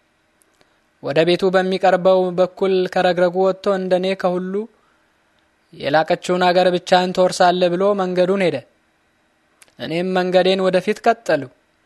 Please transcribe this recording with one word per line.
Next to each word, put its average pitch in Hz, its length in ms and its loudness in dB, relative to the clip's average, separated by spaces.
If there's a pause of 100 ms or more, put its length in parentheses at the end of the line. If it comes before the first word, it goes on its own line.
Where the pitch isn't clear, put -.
(1040)
ወደ 143 220 0
ቤቱ 175 260 2
በሚቀርበው 185 680 2 (140)
በኩል 185 400 -2 (160)
ከረግረጉ 180 480 0
ወጥቶ 190 360 -2
እንደኔ 185 320 -2 (100)
ከሁሉ 185 380 -4 (1160)
የላቀችውን 165 680 -2
አገር 180 280 2
ብቻህን 180 420 0
ትወርሳለህ 180 580 2
ብሎ 185 140 -2 (100)
መንገዱን 185 480 -2
ሄደ። 156 140 -2 (1200)
እኔም 165 340 -6
መንገዴን 185 500 0
ወደፊት 185 400 0
ቀጠሉ። 180 400 0 (440)